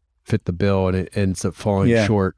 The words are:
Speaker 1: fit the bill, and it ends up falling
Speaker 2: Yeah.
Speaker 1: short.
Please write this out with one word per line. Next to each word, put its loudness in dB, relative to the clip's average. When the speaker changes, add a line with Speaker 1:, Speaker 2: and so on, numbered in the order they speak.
Speaker 1:
fit -4
the -4
bill, 0
and 0
it -4
ends -2
up -4
falling 0
Speaker 2:
Yeah. 2
Speaker 1:
short. 0